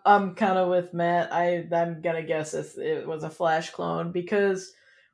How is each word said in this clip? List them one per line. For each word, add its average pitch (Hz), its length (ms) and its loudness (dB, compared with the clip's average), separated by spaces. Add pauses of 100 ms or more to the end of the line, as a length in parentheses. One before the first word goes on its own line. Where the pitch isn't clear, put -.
I'm 196 300 6
kinda 185 320 2
with 180 260 2
Matt. 170 380 2
I, 175 400 0
I'm 170 300 0
gonna 165 220 -2
guess 156 300 -4
it's, 151 240 -8
it 147 300 -4
was 160 160 -6
a 160 60 -8
Flash 165 400 0
clone 170 420 -4
because 185 640 0 (400)